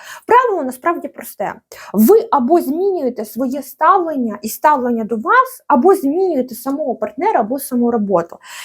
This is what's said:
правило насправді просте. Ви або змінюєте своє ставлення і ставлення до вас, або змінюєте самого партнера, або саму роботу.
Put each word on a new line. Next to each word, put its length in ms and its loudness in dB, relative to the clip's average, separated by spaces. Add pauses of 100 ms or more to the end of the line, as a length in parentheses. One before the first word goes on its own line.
(260)
правило 380 2
насправді 440 -6
просте. 460 -10 (380)
Ви 380 4
або 300 2
змінюєте 640 -2
своє 380 -6
ставлення 800 0
і 60 -6
ставлення 560 0
до 120 -6
вас, 500 0
або 280 4
змінюєте 600 -2
самого 400 -4
партнера, 460 -2
або 180 -2
саму 320 -2
роботу. 460 0 (280)